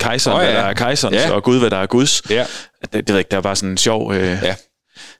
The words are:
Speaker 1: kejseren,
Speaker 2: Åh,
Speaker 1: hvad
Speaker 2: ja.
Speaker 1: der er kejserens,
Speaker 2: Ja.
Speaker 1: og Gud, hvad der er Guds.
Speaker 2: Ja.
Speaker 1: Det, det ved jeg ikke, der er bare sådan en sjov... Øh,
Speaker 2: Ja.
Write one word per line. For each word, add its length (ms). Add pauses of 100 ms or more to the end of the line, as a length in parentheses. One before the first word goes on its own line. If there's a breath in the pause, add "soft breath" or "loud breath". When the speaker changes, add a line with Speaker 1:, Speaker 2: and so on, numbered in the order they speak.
Speaker 1:
kejseren, 360
Speaker 2:
Åh, 60
Speaker 1:
hvad 100
Speaker 2:
ja. 60
Speaker 1:
der 60
er 100
kejserens, 420
Speaker 2:
Ja. 140
Speaker 1:
og 120
Gud, 160
hvad 120
der 60
er 100
Guds. 440
Speaker 2:
Ja. 160 (360 loud breath)
Speaker 1:
Det, 100
det 160
ved 60
jeg 40
ikke, 120
der 60
er 40
bare 160
sådan 140
en 80
sjov... 360
Øh, 280
Speaker 2:
Ja. 120 (640 loud breath)